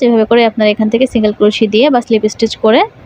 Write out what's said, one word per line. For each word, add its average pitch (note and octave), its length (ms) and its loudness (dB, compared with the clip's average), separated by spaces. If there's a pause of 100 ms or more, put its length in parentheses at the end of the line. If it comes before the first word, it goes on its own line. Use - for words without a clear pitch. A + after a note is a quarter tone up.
এভাবে A#3 220 2
করে A#3 200 2
আপনারা G#3+ 240 -2
এখান G#3+ 200 -2
থেকে A#3 180 0
সিঙ্গেল G#3+ 240 -2
ক্রোশি G#3+ 360 0
দিয়ে G#3+ 220 0
বা B3 120 0
স্লিপ A3 240 -2
স্টিচ A3 300 -4
করে A3+ 260 2 (240)